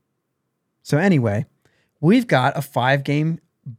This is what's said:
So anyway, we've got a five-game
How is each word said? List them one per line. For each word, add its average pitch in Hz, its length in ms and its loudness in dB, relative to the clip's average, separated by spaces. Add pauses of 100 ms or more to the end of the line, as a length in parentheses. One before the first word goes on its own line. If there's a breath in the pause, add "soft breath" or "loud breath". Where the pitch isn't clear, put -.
(840)
So - 160 -2
anyway, 131 480 0 (540)
we've 233 260 2
got 135 300 0
a - 60 -6
five-game 143 800 -2 (380)